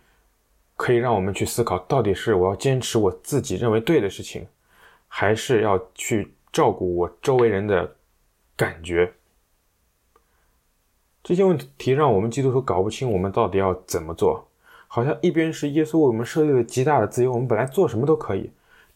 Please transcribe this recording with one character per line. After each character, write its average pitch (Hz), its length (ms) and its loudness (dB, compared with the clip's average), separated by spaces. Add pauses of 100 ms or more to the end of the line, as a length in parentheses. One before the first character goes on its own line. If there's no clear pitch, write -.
(760)
可 - 160 0
以 120 40 4
让 120 160 0
我 101 60 2
们 95 140 -2
去 104 100 -6
思 - 200 -2
考， 90 160 -2
到 135 220 0
底 104 120 0
是 110 220 0
我 92 140 4
要 98 60 0
坚 131 240 0
持 - 180 -4
我 101 140 2
自 - 300 -4
己 95 140 -6
认 110 160 0
为 113 100 2
对 156 180 2
的 98 100 0
事 - 140 -12
情， - 240 -14 (600)
还 104 280 0
是 110 280 0
要 101 140 2 (180)
去 - 380 -4 (200)
照 139 180 2
顾 90 240 -4
我 87 260 -2
周 135 140 0
围 120 140 4
人 101 160 0
的 90 300 0 (600)
感 - 260 -4
觉。 85 300 0 (2000)
这 - 120 -2
些 190 80 4
问 180 140 4 (200)
题 - 140 -2
让 135 220 2
我 95 60 2
们 117 120 -2
基 135 100 -2
督 131 100 2
徒 131 100 0
搞 90 200 0
不 104 80 -2
清 120 220 -4
我 98 60 0
们 95 140 -2
到 113 160 0
底 92 100 -2
要 95 160 2 (120)
怎 87 160 -4
么 80 120 -8
做， 80 340 0 (400)
好 117 160 -4
像 147 180 -2
一 180 80 2
边 160 220 0
是 147 180 -6
耶 156 140 2
稣 156 160 0
为 147 80 6
我 120 40 4
们 113 140 -2
设 156 180 0
立 151 80 4
了 127 120 4
极 123 200 -2
大 143 160 2
的 104 80 2
自 123 160 0
由， 127 80 2
我 120 60 -2
们 127 100 -2
本 117 100 2
来 120 80 0
做 156 220 2
什 101 120 -4
么 127 60 0
都 156 100 4
可 104 200 -4
以， - 160 -6 (440)